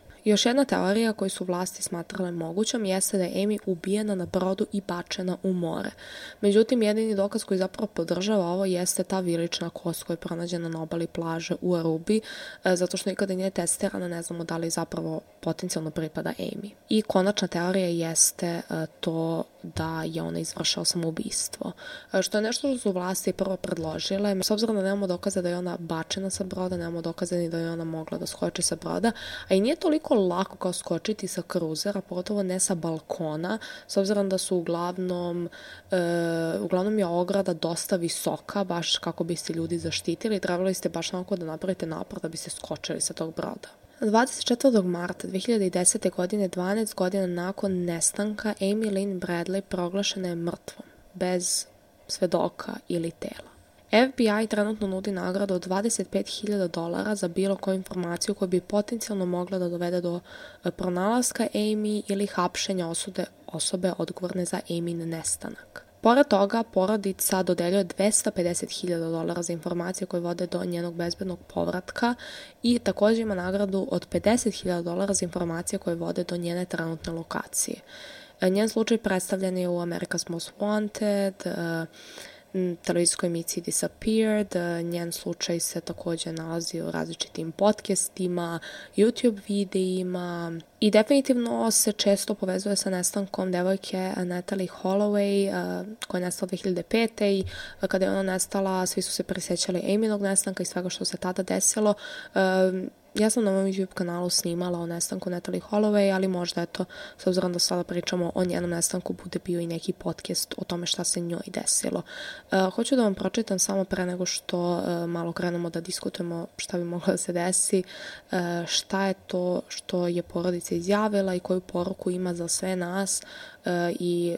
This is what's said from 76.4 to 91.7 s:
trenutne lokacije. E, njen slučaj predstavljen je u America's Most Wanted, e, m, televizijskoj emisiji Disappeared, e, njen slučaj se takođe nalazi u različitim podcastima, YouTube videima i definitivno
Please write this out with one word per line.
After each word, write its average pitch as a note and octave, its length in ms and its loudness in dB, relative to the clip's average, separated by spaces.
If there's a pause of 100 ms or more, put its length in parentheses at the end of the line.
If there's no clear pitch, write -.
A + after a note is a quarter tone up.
trenutne E3 480 -4
lokacije. - 640 -4 (640)
E, F#3 80 4
njen G#3 200 4
slučaj A3+ 280 4
predstavljen F#3+ 600 0
je F3+ 120 0
u F3 100 0
America's E3+ 500 -2
Most E3+ 300 -6
Wanted, G#3 760 2 (120)
e, E3 400 -2 (680)
m, F3+ 320 0
televizijskoj F3 420 2
emisiji E3+ 360 -2
Disappeared, G#3+ 920 0
e, E3+ 280 0
njen E3+ 280 -4
slučaj F3 480 -4
se - 220 -4
takođe E3+ 500 -6
nalazi E3 500 -6
u E3+ 100 -4
različitim E3 600 -6
podcastima, F3 1080 0 (360)
YouTube A3 520 4
videima F3+ 1120 0 (200)
i G#3+ 120 6
definitivno A#3 800 6